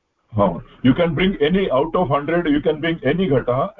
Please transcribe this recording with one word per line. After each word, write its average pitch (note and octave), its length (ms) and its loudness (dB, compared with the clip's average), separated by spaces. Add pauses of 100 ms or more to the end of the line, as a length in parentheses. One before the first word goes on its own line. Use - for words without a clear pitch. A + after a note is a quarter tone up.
(380)
Huh. F#2 200 2
You - 360 0
can E3+ 140 2
bring F3+ 320 0
any, F3+ 280 0
out C#3+ 280 0
of C#3 140 0
hundred, D3+ 320 -2
you D3 240 0
can D#3 140 0
bring E3 180 -2
any E3+ 320 -2
ghata, C3 380 0 (120)